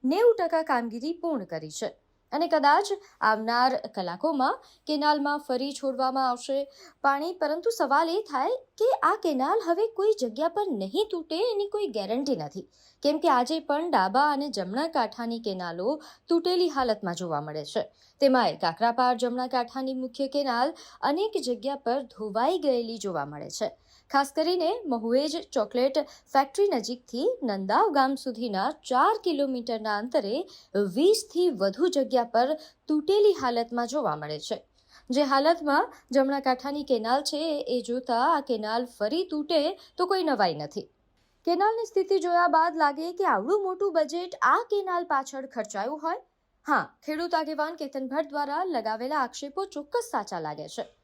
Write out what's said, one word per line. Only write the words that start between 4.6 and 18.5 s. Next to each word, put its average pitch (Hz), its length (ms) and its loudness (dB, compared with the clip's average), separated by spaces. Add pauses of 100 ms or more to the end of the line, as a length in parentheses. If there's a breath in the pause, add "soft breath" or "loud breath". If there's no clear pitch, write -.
કેનાલમાં 294 600 0
ફરી 269 300 -4
છોડવામાં 262 540 0
આવશે 247 260 -4 (480 loud breath)
પાણી. 294 360 0
પરંતુ 339 360 0
સવાલ 302 380 2
એ - 20 0 (140)
થાય 302 260 -2 (240)
કે 466 80 4 (200)
આ 381 40 4 (140)
કેનાલ 311 400 0
હવે 339 180 2 (140)
કોઈ 415 240 2
જગ્યા 285 340 -2
પર 403 80 0 (160)
નહીં 269 320 -2
તૂટે, 330 240 -6 (140)
એની 403 240 -2
કોઈ 403 240 -2
ગેરંટી 233 420 -2
નથી, - 240 -10 (380 soft breath)
કેમ 294 200 2
કે 339 120 4
આજે 247 200 2 (140)
પણ 311 240 0
ડાબા 208 400 4
અને 285 240 -4
જમણા 208 400 -4
કાંઠાની 233 500 -4
કેનાલો 185 480 -4 (320 loud breath)
તૂટેલી 349 520 2
હાલતમાં 214 420 -2
જોવા 151 260 -4
મળે 151 240 -8
છે. 208 140 -2 (360 soft breath)
તેમાંય 254 440 4